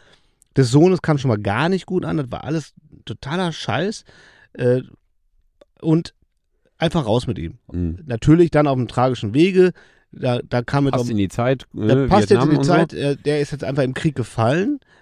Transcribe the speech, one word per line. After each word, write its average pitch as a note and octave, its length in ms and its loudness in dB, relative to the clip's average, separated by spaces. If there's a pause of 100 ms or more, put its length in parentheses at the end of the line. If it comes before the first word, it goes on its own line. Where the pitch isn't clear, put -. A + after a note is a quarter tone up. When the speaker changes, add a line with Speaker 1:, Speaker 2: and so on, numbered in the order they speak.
(560)
Speaker 1:
des B2+ 160 2
Sohnes F3 300 6
kam D3+ 160 0
schon C3+ 120 -2
mal G#2+ 100 2
gar G#2 300 -2
nicht F#3+ 160 -2
gut F3+ 200 -4
an, E3 120 -4
das B2+ 140 -6
war - 140 -10
alles D#3 280 -8 (320)
totaler E3 460 -6
Scheiß, D3+ 540 -6 (480)
äh, B2+ 280 0 (1000)
und E3 320 0 (640)
einfach E3 280 -2
raus A2 220 0
mit A2+ 120 -6
ihm. D#2+ 180 -10 (140)
Speaker 2:
Mhm. F2 340 -4
Speaker 1:
Natürlich D3+ 460 4
dann D3+ 160 2
auf C3+ 100 0
einem A#2+ 100 -2
tragischen B2 460 -2
Wege, F3+ 380 4 (400)
da, B2 360 -4
da B2 140 -2
kam C#3 240 -2
mit C3 80 0
Speaker 2:
Passt B2+ 120 -2
Speaker 1:
auf A#2+ 40 -6
Speaker 2:
in A2+ 80 -2
die G2 100 0
Zeit, B2 460 -2
Speaker 1:
der G#2+ 220 2
Speaker 2:
ne, C3+ 120 2
Speaker 1:
passt G3+ 220 2
jetzt - 20 2
in G3 60 6
Speaker 2:
Vietnam - 140 2
Speaker 1:
die - 60 4
Speaker 2:
und C#3 60 0
so. C#3+ 80 2
Speaker 1:
Zeit, - 220 2
äh, C#3 240 -2
der D3 240 -2
ist C#3+ 100 -4
jetzt C#3 140 -10
einfach C#3+ 180 -2
im B2+ 100 -2
Krieg D#3 220 -2
gefallen, C#3+ 640 -2 (220)